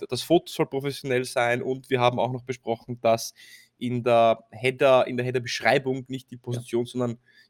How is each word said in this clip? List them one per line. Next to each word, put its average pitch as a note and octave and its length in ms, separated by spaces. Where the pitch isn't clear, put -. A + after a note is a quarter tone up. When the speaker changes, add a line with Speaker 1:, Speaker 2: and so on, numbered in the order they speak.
Speaker 1:
das B2 120
Foto E3+ 280
soll D#3+ 160
professionell C3+ 580
sein B2 380
und C3 260
wir B2+ 120
haben B2 180
auch A#2+ 140
noch B2 100
besprochen, A#2+ 580
dass A2+ 340
in B2 260
der A#2 460
Header, B2+ 560
in B2 100
der B2 80
Header-Beschreibung B2+ 840
nicht C3 220
die - 60
Speaker 2:
Ja. B2 60
Speaker 1:
Position, A#2+ 420
sondern A#2+ 340